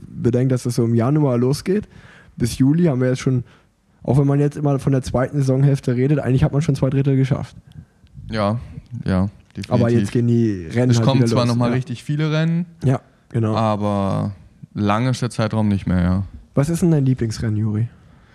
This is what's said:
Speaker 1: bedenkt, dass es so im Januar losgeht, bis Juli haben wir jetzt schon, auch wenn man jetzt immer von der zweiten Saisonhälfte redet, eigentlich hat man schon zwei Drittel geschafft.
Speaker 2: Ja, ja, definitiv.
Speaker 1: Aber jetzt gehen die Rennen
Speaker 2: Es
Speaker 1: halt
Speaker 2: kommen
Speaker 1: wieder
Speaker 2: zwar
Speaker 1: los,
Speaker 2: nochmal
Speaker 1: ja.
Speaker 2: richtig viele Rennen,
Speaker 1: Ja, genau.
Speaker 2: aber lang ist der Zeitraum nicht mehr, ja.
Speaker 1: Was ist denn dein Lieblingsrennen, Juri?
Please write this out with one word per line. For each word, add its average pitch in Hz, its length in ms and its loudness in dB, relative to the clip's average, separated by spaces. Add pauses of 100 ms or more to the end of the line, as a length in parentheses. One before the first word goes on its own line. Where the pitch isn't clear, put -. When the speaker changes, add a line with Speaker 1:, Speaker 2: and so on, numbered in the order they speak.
Speaker 1:
bedenkt, 123 440 0
dass 127 140 -2
es 123 80 -4
so 120 100 0
im 117 100 0
Januar 127 440 2
losgeht, 143 500 -2 (480)
bis - 220 -4
Juli 151 260 4
haben 131 160 2
wir 127 80 2
jetzt 127 120 -2
schon, 127 240 0 (580)
auch 131 160 2
wenn 143 80 4
man 139 120 2
jetzt 143 200 0
immer 143 200 0
von 135 140 0
der 131 100 2
zweiten 127 360 -2
Saisonhälfte 135 580 2
redet, 139 220 2
eigentlich 131 260 2
hat 147 80 2
man 139 80 0
schon 143 160 0
zwei 135 140 0
Drittel 135 260 2
geschafft. 131 400 -2 (760)
Speaker 2:
Ja, 107 280 0 (480)
ja, 95 240 0 (260)
definitiv. 101 160 -10
Speaker 1:
Aber 120 180 2
jetzt 107 220 0
gehen 120 140 0
die 113 440 0
Rennen 123 200 2
Speaker 2:
Es 117 80 4
Speaker 1:
halt 113 80 2
Speaker 2:
kommen 131 160 4
Speaker 1:
wieder 117 80 2
Speaker 2:
zwar 120 160 2
Speaker 1:
los, 120 80 0
Speaker 2:
nochmal 120 160 0
Speaker 1:
ja. 123 60 0
Speaker 2:
richtig 123 280 -6
viele 151 260 -2
Rennen, 165 360 -2 (180)
Speaker 1:
Ja, 131 160 0 (300)
genau. 107 260 -2
Speaker 2:
aber 104 760 0 (420)
lang 104 340 0
ist 123 140 -2
der 120 80 -4
Zeitraum 107 380 -2
nicht 98 180 -2
mehr, 90 160 2
ja. 92 200 0 (320)
Speaker 1:
Was 143 140 0
ist 165 140 -2
denn 175 80 4
dein 147 160 2
Lieblingsrennen, 117 500 -2
Juri? 110 320 -2 (460)